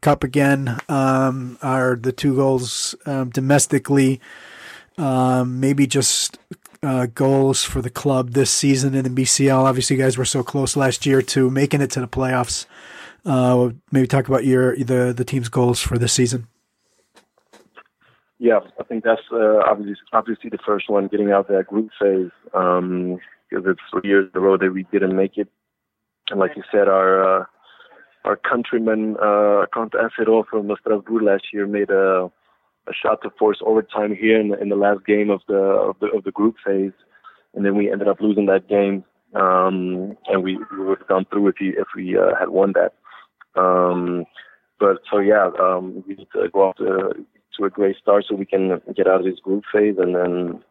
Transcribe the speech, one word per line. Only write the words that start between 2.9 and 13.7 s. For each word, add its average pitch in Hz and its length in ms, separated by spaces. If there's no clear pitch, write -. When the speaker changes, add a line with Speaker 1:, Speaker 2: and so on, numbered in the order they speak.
Speaker 1:
um, 135 240
domestically, 135 920
um, 127 640
maybe 139 260
just, - 500
uh, 131 220
goals 135 580
for - 180
the 117 100
club 131 400
this 131 200
season 139 440
in 135 100
the 131 40
B 127 140
C 135 240
L. 131 180
Obviously, 131 300
you 131 80
guys 131 140
were 127 80
so 127 180
close 135 320
last 131 300
year 135 160
to 127 280
making 139 300
it 139 120
to 131 100
the 123 60
playoffs. 127 580
Uh, 127 460